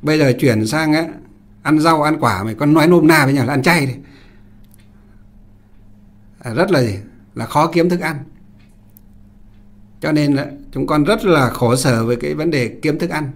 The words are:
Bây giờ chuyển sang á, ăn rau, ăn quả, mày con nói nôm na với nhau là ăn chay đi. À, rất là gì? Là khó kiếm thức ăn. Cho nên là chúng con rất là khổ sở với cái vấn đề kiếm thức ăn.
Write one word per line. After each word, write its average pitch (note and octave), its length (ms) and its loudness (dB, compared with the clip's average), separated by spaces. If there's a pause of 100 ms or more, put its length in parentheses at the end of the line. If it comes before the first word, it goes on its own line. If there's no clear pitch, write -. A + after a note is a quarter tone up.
Bây D#3 160 0
giờ D#3 200 4
chuyển A2 280 2
sang D3+ 260 -2
á, D#3+ 140 0 (560)
ăn D3+ 180 2
rau, D#3+ 220 2
ăn D#3 180 0
quả, G2+ 240 0
mày A2 100 -6
con D3 200 2
nói D#3 120 4
nôm E3+ 200 4
na D#3 180 4
với C3+ 100 2
nhau C3+ 120 0
là C#3 80 -2
ăn C3+ 80 0
chay E3 240 2
đi. B2+ 60 -4 (2500)
À, A#2 160 -12
rất F3+ 160 0
là D3+ 120 2
gì? G#2+ 120 -2 (400)
Là A2+ 120 -8
khó D3+ 200 0
kiếm E3+ 220 0
thức F3 120 -2
ăn. D#3 160 -6 (1800)
Cho D#3 120 -4
nên D3 220 2
là C3+ 120 -2 (260)
chúng C#3 140 -6
con D3+ 180 0
rất G#3+ 200 0
là D3 260 2
khổ B2 260 0
sở B2+ 280 0
với A#2+ 120 0
cái D3 180 -6
vấn D#3 160 -4
đề B2+ 180 -2 (140)
kiếm D3+ 160 -2
thức E3+ 120 -4
ăn. D3+ 260 -6